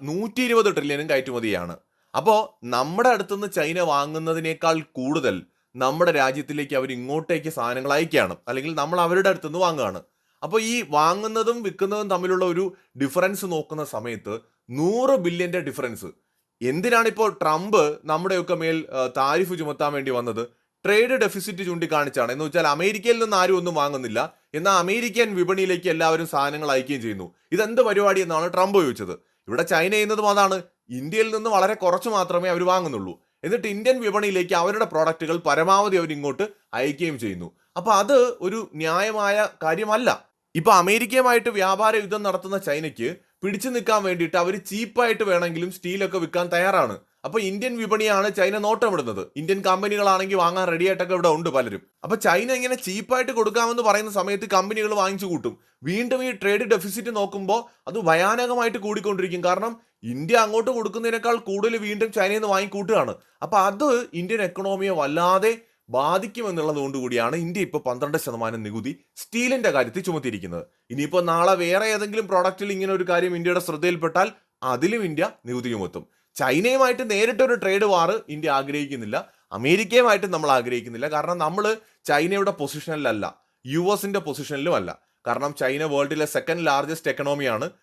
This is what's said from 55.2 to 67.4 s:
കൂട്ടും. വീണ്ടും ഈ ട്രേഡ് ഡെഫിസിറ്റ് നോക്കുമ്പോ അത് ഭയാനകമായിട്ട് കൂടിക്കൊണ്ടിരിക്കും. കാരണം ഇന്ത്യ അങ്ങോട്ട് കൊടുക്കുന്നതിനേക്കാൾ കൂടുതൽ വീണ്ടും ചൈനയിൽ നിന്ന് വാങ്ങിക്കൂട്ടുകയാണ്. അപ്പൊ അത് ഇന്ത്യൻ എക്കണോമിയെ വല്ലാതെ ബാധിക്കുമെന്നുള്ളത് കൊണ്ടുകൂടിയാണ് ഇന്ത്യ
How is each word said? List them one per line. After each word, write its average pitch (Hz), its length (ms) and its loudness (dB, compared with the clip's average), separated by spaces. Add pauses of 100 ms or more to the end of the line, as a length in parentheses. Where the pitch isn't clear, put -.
കൂട്ടും. 127 320 -4 (260)
വീണ്ടും 240 420 -2
ഈ 254 60 -2
ട്രേഡ് 202 300 0
ഡെഫിസിറ്റ് 208 540 -2
നോക്കുമ്പോ 202 540 -2 (180)
അത് 208 120 -6
ഭയാനകമായിട്ട് 226 800 2
കൂടിക്കൊണ്ടിരിക്കും. 190 680 -4
കാരണം 196 380 0 (220)
ഇന്ത്യ 139 320 -2
അങ്ങോട്ട് 220 360 2
കൊടുക്കുന്നതിനേക്കാൾ 226 640 -2
കൂടുതൽ 220 420 0
വീണ്ടും 208 340 -2
ചൈനയിൽ 202 220 2
നിന്ന് 214 140 -2
വാങ്ങിക്കൂട്ടുകയാണ്. 190 680 0 (280)
അപ്പൊ 175 140 2
അത് 220 560 2
ഇന്ത്യൻ 185 280 -2
എക്കണോമിയെ 190 500 -2
വല്ലാതെ 180 720 2 (280)
ബാധിക്കുമെന്നുള്ളത് 170 840 0
കൊണ്ടുകൂടിയാണ് 131 600 -2
ഇന്ത്യ 170 260 -2